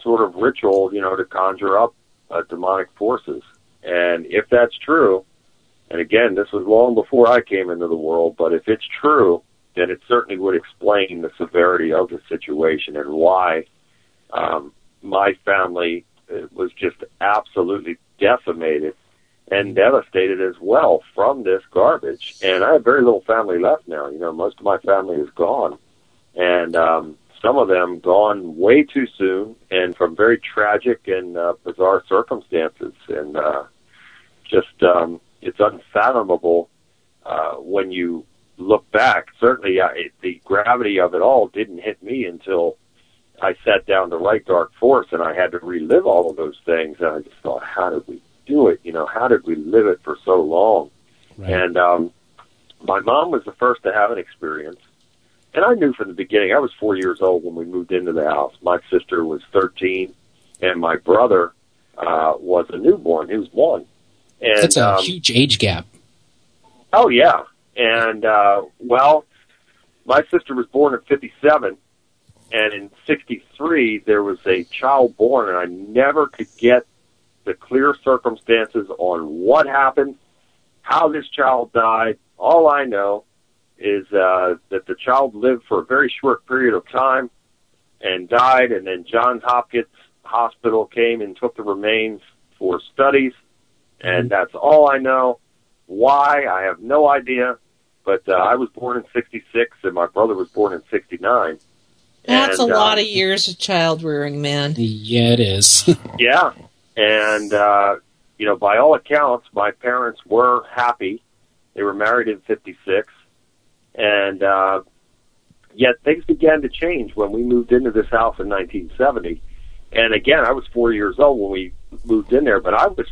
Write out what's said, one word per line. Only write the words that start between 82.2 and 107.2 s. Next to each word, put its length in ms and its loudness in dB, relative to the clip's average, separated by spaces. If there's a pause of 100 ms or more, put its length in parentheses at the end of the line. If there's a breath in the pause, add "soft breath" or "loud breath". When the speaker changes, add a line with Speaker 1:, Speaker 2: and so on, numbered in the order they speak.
Speaker 1:
All 320 4
I 160 2
know 380 -2 (540)
is, 340 -4
uh, 440 2 (140)
that 180 -6
the 80 -8
child 400 0
lived 300 -2
for 140 -2
a 60 -4
very 360 0
short 260 -2
period 260 0
of 160 -4
time 400 0 (720)
and 260 -6
died, 440 4
and 160 -4
then 180 -8
Johns 380 0
Hopkins 420 -2 (380 soft breath)
Hospital 640 -2
came 360 -2
and 160 -10
took 180 -6
the 80 -12
remains 580 -4 (360)
for 240 -4 (120)
studies, 400 2 (680)
and 220 0
Speaker 2:
Mm-hmm. 60 -4
Speaker 1:
that's 240 0
all 380 6
I 60 2
know. 420 0 (460)
Why? 600 2
I 180 -2
have 180 -4
no 260 2
idea, 500 0 (480)
but, 220 -2
uh, 60 0
I 220 2
was 140 -4
born 280 -8
in 160 -8
sixty-six, 680 -6
and 100 -4
my 140 -2
brother 280 0
was 140 -6
born 240 0
in 80 -10 (100)
sixty-nine. 680 -2 (640)
Speaker 3:
That's 340 0
Speaker 1:
And, 120 0
Speaker 3:
a 40 2
lot 220 2
Speaker 1:
um, 20 0
Speaker 3:
of 60 -2
years 420 -2
of 100 -10
child 460 -2
rearing, 380 -4
man. 360 -2
Speaker 2:
Yeah, 560 0
it 60 4
is. 500 2 (140)
<laughs> 160 -12
Speaker 1:
Yeah, 320 2 (460)
and, 560 2